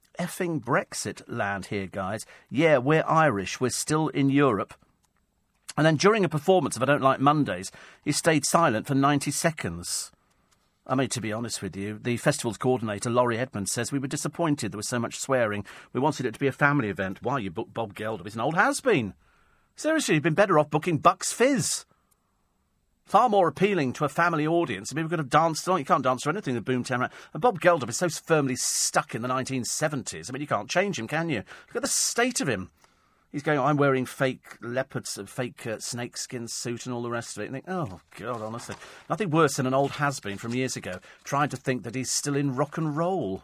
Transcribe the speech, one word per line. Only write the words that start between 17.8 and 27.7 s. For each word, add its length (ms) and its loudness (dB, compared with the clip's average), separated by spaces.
Geldof? 280 -6
He's 120 -12
an 60 -4
old 140 0
has-been. 580 2
Seriously, 400 2
you'd 80 2
been 100 4
better 240 6
off 120 4
booking 280 2
Bucks 340 4
Fizz. 540 2
Far 240 4
more 180 2
appealing 460 0
to 120 -4
a 40 -2
family 380 0
audience. 440 -2
I 40 -10
mean, 100 -4
we 40 -6
could 100 -2
have 100 -6
danced 380 2
on. 120 2
You 60 -6
can't 180 2
dance 200 0
to 60 0
anything, 260 -2
the 60 -2
Boomtown 380 -2
Rat. 120 -2
And 80 -6
Bob 180 2
Geldof 300 4